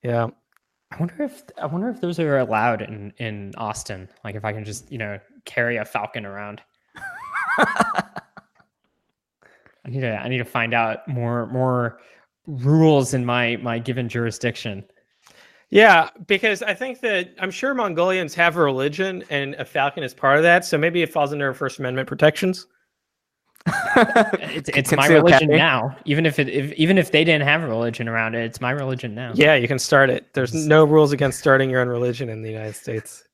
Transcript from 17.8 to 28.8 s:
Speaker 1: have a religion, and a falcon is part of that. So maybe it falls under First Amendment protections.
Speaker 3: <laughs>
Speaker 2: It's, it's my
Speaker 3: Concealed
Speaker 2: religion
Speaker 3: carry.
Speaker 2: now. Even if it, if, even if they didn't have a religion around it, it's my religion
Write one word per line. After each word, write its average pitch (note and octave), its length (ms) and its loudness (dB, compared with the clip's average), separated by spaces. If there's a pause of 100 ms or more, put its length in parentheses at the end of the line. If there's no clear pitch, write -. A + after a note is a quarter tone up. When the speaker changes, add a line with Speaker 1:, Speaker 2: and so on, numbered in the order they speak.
Speaker 1:
have E3+ 220 2
a F3 60 2
religion, D3+ 680 -2
and C#3 260 -4
a C#3+ 80 -10
falcon C#3+ 400 -4
is B2+ 100 -10
part C#3 220 4
of D3+ 80 4
that. F3 200 6
So D#3+ 140 -2
maybe E3+ 240 0
it D#3+ 100 -4
falls C#3+ 200 0
under C#3+ 220 -4
First C3+ 240 -8
Amendment C3 300 -6
protections. D#3 580 0 (1000)
Speaker 3:
<laughs> - 60 -2 (240)
Speaker 2:
It's, G#3+ 720 0
it's C#3 220 0
my C#3+ 160 4
Speaker 3:
Concealed D#3+ 160 8
Speaker 2:
religion D#3 240 6
Speaker 3:
carry. D3+ 100 4
Speaker 2:
now. C3+ 460 2
Even D#3 200 0
if D3+ 140 0
it, C#3 100 0
if, C#3 260 -4
even E3+ 240 4
if D#3+ 120 2
they D#3 140 4
didn't D#3 240 2
have D#3 160 2
a D3 40 -6
religion A#2 400 -4
around A2+ 260 -2
it, A#2 100 -4
it's A#2 160 -10
my B2 100 -2
religion C3 440 -6